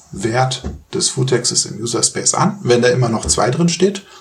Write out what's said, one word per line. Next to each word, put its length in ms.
Wert 520
des 180
Futexes 560
im 140
User-Space 540
an. 300
Wenn 180
da 60
immer 220
noch 160
zwei 260
drin 180
steht, 380